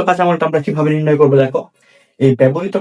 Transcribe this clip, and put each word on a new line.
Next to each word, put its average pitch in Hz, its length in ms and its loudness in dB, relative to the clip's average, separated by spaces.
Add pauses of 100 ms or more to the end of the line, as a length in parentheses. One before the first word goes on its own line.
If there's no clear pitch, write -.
কাঁচামালটা 175 380 0
আমরা 160 180 -2
কিভাবে 151 300 -2
নির্ণয় 151 260 0
করবো? 139 220 4
দেখো, 131 180 -4 (600)
এই 135 200 4
ব্যবহৃত 160 400 -2